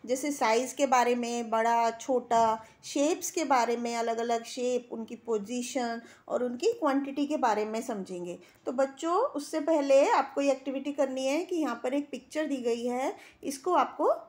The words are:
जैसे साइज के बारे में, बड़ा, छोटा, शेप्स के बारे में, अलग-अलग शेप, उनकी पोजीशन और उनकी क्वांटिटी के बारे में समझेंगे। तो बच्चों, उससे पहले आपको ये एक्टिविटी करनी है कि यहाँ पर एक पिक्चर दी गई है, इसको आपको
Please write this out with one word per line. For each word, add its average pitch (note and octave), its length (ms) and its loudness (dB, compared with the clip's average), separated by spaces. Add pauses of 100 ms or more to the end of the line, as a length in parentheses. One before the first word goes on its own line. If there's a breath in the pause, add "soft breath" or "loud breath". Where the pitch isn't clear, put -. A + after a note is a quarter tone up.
जैसे C#4 260 -2
साइज B3 420 0
के C#4+ 120 2
बारे B3 300 4
में, A#3+ 340 -4
बड़ा, A3+ 420 4
छोटा, A3+ 720 2 (180 loud breath)
शेप्स D4+ 480 0
के E4 120 -2
बारे A#3+ 340 2
में, A#3 180 -4
अलग-अलग A#3 480 -2
शेप, B3 480 -4
उनकी A3+ 240 -10
पोजीशन A#3 880 -4 (260 loud breath)
और A#3+ 160 0
उनकी B3 300 0
क्वांटिटी C#4 520 0
के D4 120 -2
बारे G#3+ 280 2
में A3 160 -4
समझेंगे। F#3 580 -8 (260 loud breath)
तो D4 60 -4
बच्चों, C4+ 440 0
उससे E4 440 -2
पहले D4 500 4
आपको D4 320 2
ये C#4 100 4
एक्टिविटी C#4 420 -4
करनी C4 320 -2
है D4+ 200 0
कि F4+ 100 -4
यहाँ C4 280 -2
पर B3+ 100 -2
एक C#4+ 180 -2
पिक्चर D#4 340 -4
दी C#4+ 120 -2
गई A#3 280 -2
है, C4 300 -2 (280 loud breath)
इसको C#4 300 -2
आपको D#4+ 400 2 (160)